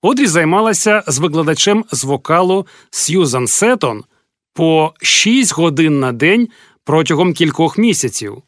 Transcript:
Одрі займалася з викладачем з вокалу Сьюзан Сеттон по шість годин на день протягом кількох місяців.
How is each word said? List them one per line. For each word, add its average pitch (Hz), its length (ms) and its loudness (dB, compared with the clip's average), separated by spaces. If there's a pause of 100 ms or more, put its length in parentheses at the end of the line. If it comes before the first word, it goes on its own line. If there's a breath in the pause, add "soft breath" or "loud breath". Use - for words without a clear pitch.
Одрі 254 260 2
займалася 196 800 2
з 135 100 -4
викладачем 160 720 0
з 135 120 -6
вокалу 175 640 -2 (220 soft breath)
Сьюзан 139 580 -2
Сеттон 160 560 -2 (500)
по 160 480 2
шість 233 520 2
годин 156 460 2
на 127 120 -2
день 185 380 2 (340 soft breath)
протягом 160 500 0
кількох 160 440 0
місяців. 131 720 -2